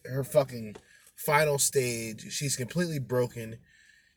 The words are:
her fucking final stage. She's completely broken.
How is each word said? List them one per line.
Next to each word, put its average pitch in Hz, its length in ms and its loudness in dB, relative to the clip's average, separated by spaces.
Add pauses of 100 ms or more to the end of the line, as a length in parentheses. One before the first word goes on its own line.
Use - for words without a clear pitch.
her 131 180 -2
fucking 123 520 2 (400)
final 147 420 4
stage. 117 720 0
She's 139 260 -2
completely 160 420 -2
broken. 117 580 -2 (600)